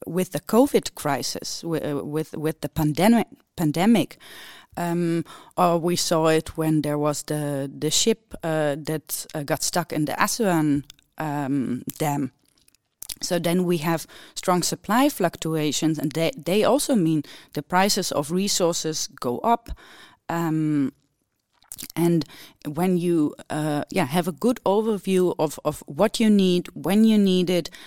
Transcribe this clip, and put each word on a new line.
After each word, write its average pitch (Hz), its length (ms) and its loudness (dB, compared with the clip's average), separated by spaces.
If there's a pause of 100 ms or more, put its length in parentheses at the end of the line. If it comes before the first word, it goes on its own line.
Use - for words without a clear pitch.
with 180 280 -2
the - 80 -4
covid 240 540 2
crisis, - 640 -4
wi-, 160 300 -4
uh, 127 120 -4
with, 151 320 -6
with 156 260 -4
the 147 80 -6
pandemic, 165 580 2 (280)
pandemic. 170 640 2 (580)
Um, 170 480 -2 (320)
or 175 240 4
we 175 160 0
saw 160 320 2
it 160 300 0
when 156 240 2
there 147 160 -2
was 147 260 -2
the, 143 520 -4
the 151 140 -2
ship, - 440 0 (100)
uh, 156 340 0
that, 156 560 -8
uh, 151 100 -6
got 156 200 -2
stuck - 300 -2
in 151 120 0
the 147 160 -4
Aswan, 160 600 0 (340)
um, 139 640 -4 (140)
dam. 143 340 -2 (880)
So 175 180 -2
then 175 240 0
we 175 140 0
have 160 280 -2 (300)
strong 180 280 0
supply 254 460 2
fluctuations, 160 880 0
and 147 140 -4
they, 165 240 0
they 185 280 0
also 277 320 2
mean 160 280 2 (300)
the 156 100 -6
prices 190 480 0
of 147 200 -2
resources 170 760 -2 (120)
go 123 200 -4
up. 233 300 0 (580)
Um, 156 640 0 (1040)
and 170 300 2 (420)
when 175 300 0
you, 170 380 0 (140)
uh, 151 400 -2
yeah, 185 160 0
have 165 220 0
a 185 40 -4
good 226 340 0
overview 190 760 0
of, 151 240 -2
of 151 240 -2
what 185 320 0
you 220 100 4
need, 185 440 4
when 185 300 2
you 220 140 6
need 185 320 4
it, 180 200 -2 (180)